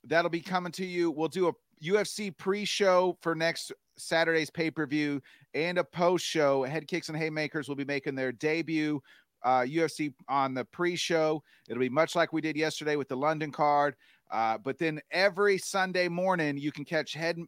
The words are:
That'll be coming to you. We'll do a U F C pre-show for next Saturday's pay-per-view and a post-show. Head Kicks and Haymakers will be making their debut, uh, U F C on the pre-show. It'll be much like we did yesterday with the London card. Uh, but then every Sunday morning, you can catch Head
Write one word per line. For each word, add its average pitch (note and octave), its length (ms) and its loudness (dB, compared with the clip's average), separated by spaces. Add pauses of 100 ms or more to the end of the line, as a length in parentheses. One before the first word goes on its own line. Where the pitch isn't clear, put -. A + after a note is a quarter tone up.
That'll D#3+ 260 2
be F3 100 -2
coming F3+ 320 -4
to F#3 140 -6
you. F3 240 0
We'll D#3 180 -2
do F3+ 200 2
a D3+ 40 2 (280)
U F3+ 180 0
F G3+ 80 2
C G#3 240 -6
pre-show F#3 880 2
for E3 140 0
next E3 380 -2 (240)
Saturday's E3 540 2
pay-per-view D3 720 -2 (320)
and F3 240 0
a E3+ 60 2
post-show. D#3+ 800 2
Head D3 240 -6
Kicks E3+ 200 -4
and D#3 80 -6
Haymakers D#3 520 -4
will C#3+ 80 -6
be C#3 80 -6
making C#3 320 -4
their C3 160 -2
debut, D3+ 720 -2 (420)
uh, B2+ 220 4
U D#3+ 180 0
F D3+ 80 -2
C D3+ 200 -4 (160)
on C3+ 240 0
the B2+ 140 -4
pre-show. D#3+ 760 0 (260)
It'll A#2+ 120 -4
be B2+ 80 2
much D#3 280 2
like D#3+ 180 2
we D#3 80 0
did D3+ 140 -4
yesterday D3+ 400 0
with C#3 120 -4
the C3 80 -4
London D3+ 340 0
card. C#3+ 460 2 (340)
Uh, A2 280 0
but - 200 -6
then D#3 220 -2 (120)
every G3 460 2
Sunday F#3 500 -2
morning, E3+ 500 0
you C#3+ 140 -4
can C#3+ 120 -10
catch D#3 280 -4
Head E3 360 -4